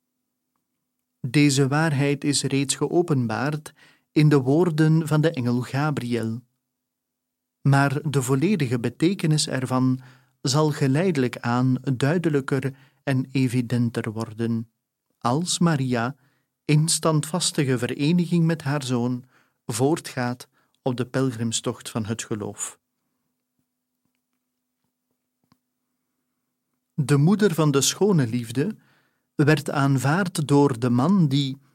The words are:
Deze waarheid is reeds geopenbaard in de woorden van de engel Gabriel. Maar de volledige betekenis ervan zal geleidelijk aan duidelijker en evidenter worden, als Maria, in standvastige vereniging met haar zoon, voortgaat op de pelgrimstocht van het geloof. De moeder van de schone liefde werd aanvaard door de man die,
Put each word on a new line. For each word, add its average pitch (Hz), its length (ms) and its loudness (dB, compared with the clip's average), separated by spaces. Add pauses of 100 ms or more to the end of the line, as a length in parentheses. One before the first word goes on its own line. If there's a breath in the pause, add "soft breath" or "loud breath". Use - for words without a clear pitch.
(1300)
Deze 139 400 4
waarheid 143 560 0
is 143 200 -2
reeds 139 320 -2
geopenbaard 143 1000 -2 (380 soft breath)
in 151 180 4
de 143 100 6
woorden 156 680 2
van 156 140 2
de 156 100 2
engel 123 300 -2
Gabriel. 120 840 -4 (1120)
Maar 139 480 2
de 131 120 0
volledige 135 580 0
betekenis 156 680 -2
ervan 131 520 0 (420 loud breath)
zal 151 300 2
geleidelijk 143 680 0
aan 127 360 0 (200)
duidelijker 139 800 -2 (280 soft breath)
en 131 280 -2
evidenter 120 800 -2
worden, 113 600 -6 (460)
als 147 420 -2
Maria, 131 560 0 (500)
in 151 220 4
standvastige 156 920 0
vereniging 160 680 0
met 160 160 -2
haar 139 220 -4
zoon, 123 420 -2 (400 soft breath)
voortgaat 127 840 -4 (340)
op 123 160 -4
de 120 80 -4
pelgrimstocht 117 840 -4
van 110 160 -6
het 110 180 -6
geloof. 101 560 -10 (4000)
De 143 240 0
moeder 190 360 4
van 151 180 2
de 135 100 2
schone 170 460 2
liefde 123 480 -4 (600 soft breath)
werd 143 340 2
aanvaard 139 800 0
door 143 320 4
de 123 100 0
man 151 380 2
die, 135 300 -2 (180)